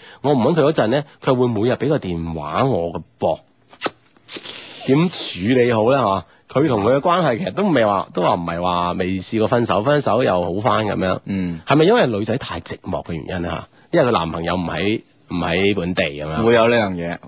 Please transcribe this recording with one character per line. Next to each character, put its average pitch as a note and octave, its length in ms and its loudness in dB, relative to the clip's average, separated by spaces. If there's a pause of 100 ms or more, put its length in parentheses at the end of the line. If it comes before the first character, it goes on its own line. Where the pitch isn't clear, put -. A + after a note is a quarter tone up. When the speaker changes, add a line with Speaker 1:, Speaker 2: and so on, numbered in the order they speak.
(220)
Speaker 1:
我 C#3+ 100 2
唔 C#3 40 4
搵 B2+ 180 2
佢 D#3 80 2
嗰 D3 100 4
陣 C3 160 2
咧， C#3+ 160 0 (180)
佢 C3+ 120 2
會 B2 120 2
每 A2+ 220 0
日 B2 60 2
畀 B2 140 -2
個 D3 100 2
電 E2 360 -4
話 D#2+ 300 0
我 E2+ 280 0
嘅 F2 100 -8 (180)
噃。 E2+ 180 0 (1500)
點 D#3 220 4
處 A#2+ 520 0
理 A#2+ 120 4
好 A2 180 2
咧？ C#3 80 4
嚇， G2 260 0 (240)
佢 C#3+ 200 0
同 A2 160 0
佢 B2+ 120 4
嘅 C#3+ 40 0
關 F3 240 2
係 A#2+ 140 0
其 F3 60 -6
實 F#2 80 -6
都 F3 120 -4
未 C#3 200 2
話， G2+ 300 0
都 F3 80 -2
話 C#3 120 2
唔 F2 100 -4
係 E2+ 180 -4
話 F2 300 0
未 F#2 260 -2
試 G#2+ 200 -4
過 G#2+ 100 2
分 A#2 180 2
手， G2+ 180 0
分 D3 160 2
手 A#2 240 0
又 F#2 180 2
好 F2 180 -4
返 G#2+ 260 0
噉 G2 100 -2
樣。 F#2 280 -2
Speaker 2:
嗯。 F2 420 -4
Speaker 1:
係 C#3 100 2
咪 D#3 80 6
因 G#3 100 6
為 G#3+ 120 4
女 A2 180 -2
仔 A2+ 140 -2
太 - 220 -8
寂 - 220 -12
寞 D2+ 220 -6
嘅 - 80 -8
原 D#2 160 -8
因 E2+ 180 -6
啊？ E2+ 220 -8 (240)
因 E3+ 100 4
為 B2+ 60 4
佢 A#2 40 2
男 E2 180 0
朋 E2+ 120 -6
友 F2 120 -2
唔 F2+ 100 -2
喺， E2+ 380 -4 (260)
唔 F2 60 -8
喺 F2+ 400 0
本 F2+ 200 -2
地 F#2+ 100 -2
噉 D2 220 -6
樣。 D#2 160 -2
Speaker 2:
會 A#2 120 6
有 A2+ 140 6
呢 A#2+ 80 4
樣 G2+ 180 0
嘢， E2+ 340 -6